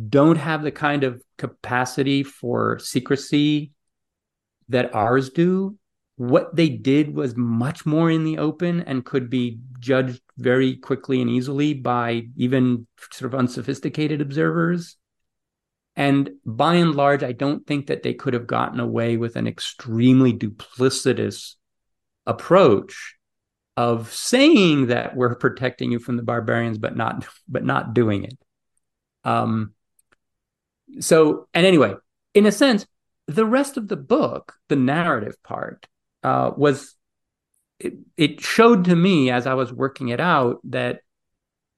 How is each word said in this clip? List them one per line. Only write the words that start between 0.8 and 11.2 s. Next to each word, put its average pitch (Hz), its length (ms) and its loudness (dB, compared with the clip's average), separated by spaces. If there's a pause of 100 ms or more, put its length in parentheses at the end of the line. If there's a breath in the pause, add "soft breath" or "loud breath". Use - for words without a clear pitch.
of 127 180 -4 (160)
capacity 127 840 -2
for 113 560 -4
secrecy 147 920 -2 (960)
that 123 260 0
ours 123 360 0
do. 190 460 0 (380)
What 127 400 0
they 160 140 2
did 135 440 0
was 143 240 -6
much 120 480 -2
more 160 240 2
in 160 140 0
the 156 160 -4
open 170 440 -2
and 131 220 -6
could 127 240 -4
be 120 300 -4 (220)
judged 127 420 -2 (160)
very 127 380 2
quickly 131 440 -4